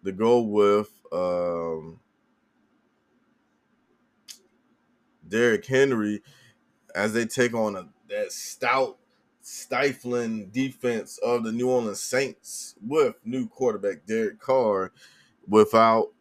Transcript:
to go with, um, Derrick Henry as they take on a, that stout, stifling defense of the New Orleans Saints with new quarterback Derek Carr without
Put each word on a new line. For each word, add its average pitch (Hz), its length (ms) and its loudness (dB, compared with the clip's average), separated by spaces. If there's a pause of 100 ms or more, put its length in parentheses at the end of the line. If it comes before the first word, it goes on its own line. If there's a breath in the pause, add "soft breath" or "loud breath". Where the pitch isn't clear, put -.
to 95 80 -6
go 113 300 4
with, 104 500 4 (200)
um, 85 880 -4 (3250)
Derrick 110 380 0
Henry 123 560 0 (760 soft breath)
as 104 160 0
they 117 140 0
take 120 280 0
on 107 220 -2
a, 90 140 -14 (180)
that 104 240 -6
stout, - 680 -4 (440)
stifling 123 1080 -4
defense 123 680 -4
of 117 260 0
the 110 80 -4
New 120 180 -2
Orleans 117 300 -2
Saints - 840 -6
with 123 340 0 (100)
new 120 220 -4
quarterback 101 580 -4
Derek 110 340 -4
Carr 107 540 0 (520 soft breath)
without 113 760 4